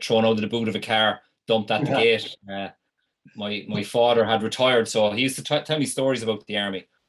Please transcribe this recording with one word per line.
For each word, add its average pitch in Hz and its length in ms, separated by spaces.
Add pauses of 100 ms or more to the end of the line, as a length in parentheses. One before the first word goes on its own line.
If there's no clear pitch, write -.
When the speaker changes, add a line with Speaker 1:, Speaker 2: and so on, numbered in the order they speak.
Speaker 1:
thrown 113 220
out 113 140
of 107 40
the 107 60
boot 113 220
of 98 60
a 95 40
car, 107 400 (260)
dumped 110 260
at 107 120
the 101 80
Speaker 2:
Yeah. 110 100
Speaker 1:
gate. 113 360 (120)
Uh, 98 200 (680)
my, 104 320
my 104 160
father 117 400
had 107 200
retired, 117 440
so 107 240
he 117 120
used 135 120
to 147 80
t-, 147 220
tell 156 120
me 139 80
stories 131 380
about 110 240
the 104 100
Army. 98 300 (220)